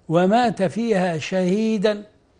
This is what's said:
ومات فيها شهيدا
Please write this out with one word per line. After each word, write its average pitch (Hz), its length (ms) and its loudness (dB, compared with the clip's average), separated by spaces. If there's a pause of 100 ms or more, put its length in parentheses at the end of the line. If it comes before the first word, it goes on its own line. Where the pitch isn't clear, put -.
ومات 190 540 2
فيها 185 560 -2
شهيدا 208 840 0 (380)